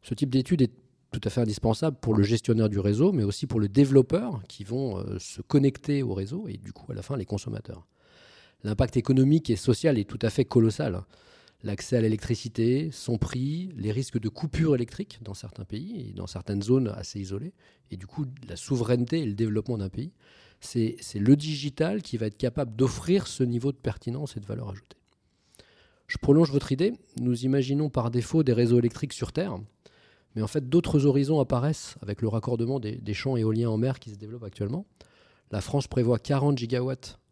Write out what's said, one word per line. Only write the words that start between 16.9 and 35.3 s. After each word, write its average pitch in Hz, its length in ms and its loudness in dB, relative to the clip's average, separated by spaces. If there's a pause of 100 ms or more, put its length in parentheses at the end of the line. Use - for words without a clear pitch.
isolées, 98 340 -8 (380)
et 95 60 -10
du 92 100 -14
coup 151 180 -6 (220)
la 87 80 -10
souveraineté 123 640 0
et 151 60 -2
le 104 80 -2
développement 110 440 -2
d'un 98 120 -4
pays, 135 240 -10 (480)
c'est, 113 400 -2
c'est - 180 -8
le 120 160 8
digital 143 640 -4
qui - 140 -10
va 110 120 -2
être 104 100 -8
capable 120 400 -4
d'offrir 156 500 0
ce - 160 -2
niveau 120 300 0
de - 40 -10
pertinence 127 600 -6
et - 20 -6
de 101 60 -14
valeur 107 240 -8
ajoutée. - 280 -16 (1120)
Je - 100 -6
prolonge 147 340 4
votre 139 200 0
idée. 170 220 0 (260)
Nous 120 240 -2
imaginons 139 460 0
par 120 200 -2
défaut 123 340 0
des 131 100 4
réseaux 120 260 6
électriques 120 340 -2
sur - 200 -8
Terre, 160 240 -4 (800)
mais 107 60 -2
en 110 60 0
fait 131 220 -4
d'autres 156 360 4
horizons 143 360 4
apparaissent 131 600 0
avec 101 200 -6
le 110 80 2
raccordement 117 500 -2
des, 110 160 -6
des 107 180 -6
champs 135 220 -2
éoliens 113 340 2
en 110 80 0
mer 127 220 0
qui 110 120 -16
se 101 60 -16
développent 110 260 -14
actuellement. 110 420 -6 (640)